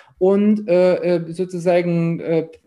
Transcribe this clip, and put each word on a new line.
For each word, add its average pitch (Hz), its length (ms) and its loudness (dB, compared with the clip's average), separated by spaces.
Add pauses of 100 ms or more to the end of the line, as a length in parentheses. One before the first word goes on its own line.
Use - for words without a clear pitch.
(200)
und, 208 480 2
äh, 175 500 2
äh, 165 140 -8
sozusagen, 175 880 -2
äh, 160 280 -2 (200)